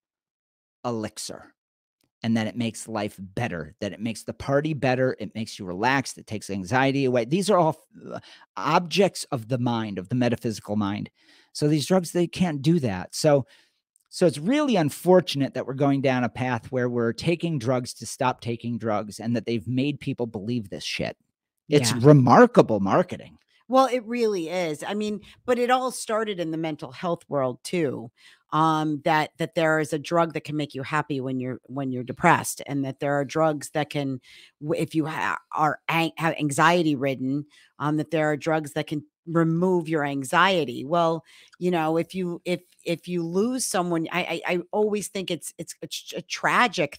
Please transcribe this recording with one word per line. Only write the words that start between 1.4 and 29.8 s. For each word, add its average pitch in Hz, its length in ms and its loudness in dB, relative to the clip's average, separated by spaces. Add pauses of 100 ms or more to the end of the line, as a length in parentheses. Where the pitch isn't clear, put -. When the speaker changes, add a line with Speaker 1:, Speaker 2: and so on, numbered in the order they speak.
Speaker 1:
and 113 140 2
that 110 100 0
it 101 100 -8
makes 117 320 -6
life 107 300 -6
better, 92 640 -6
that 101 120 -4
it 92 80 -16
makes 113 240 -8
the - 80 -10
party 147 420 0
better, 127 440 0
it - 160 -12
makes 110 240 -8
you 104 60 -12
relaxed, 113 540 0
it - 80 -20
takes 104 240 -10
anxiety 127 540 0
away. 123 200 2
These 175 260 0
are 185 80 6
all, 160 180 2 (340)
uh, 117 100 -10 (360)
objects 165 680 0
of 110 240 -6
the 127 100 -2
mind, 113 400 -2
of 92 100 -10
the 131 60 -4
metaphysical 117 640 -2
mind. 104 340 -4 (420)
So 147 160 0
these 151 180 2
drugs, 185 260 0
they 175 140 2
can't 156 360 -2
do 165 180 4
that. 95 340 -4
So, 143 320 4 (640)
so - 180 0
it's 147 120 2
really 254 380 2
unfortunate 160 800 6
that 127 120 -4
we're 135 80 -6
going 139 260 4
down 127 240 4
a 113 40 0
path 127 440 -4
where 123 160 0
we're 117 240 0
taking 165 460 -2
drugs 123 360 -2
to 113 120 -14
stop 127 340 -2
taking 117 380 -6
drugs, 104 420 -4
and 117 160 -2
that 101 100 -4
they've 117 220 -4
made 135 320 -2
people 123 260 -4
believe 110 420 -6
this 76 160 -12
shit. - 320 -6 (520)
It's 131 240 4
Speaker 2:
Yeah. 123 100 -2
Speaker 1:
remarkable 139 800 8
marketing. 113 560 0 (320)
Speaker 2:
Well, 262 180 4
it 240 180 -2
really 214 440 -2
is. 165 340 -4
I 190 120 -6
mean, 208 260 -4 (260)
but 247 140 2
it 240 100 0
all 254 220 0
started 214 480 -4
in 160 100 -4
the 160 80 -4
mental 156 320 -6
health 170 380 -4
world 131 340 -2
too. 123 480 -4 (420)
Um, 156 520 2
that, 156 340 2
that 165 160 -4
there 156 240 2
is 151 140 -2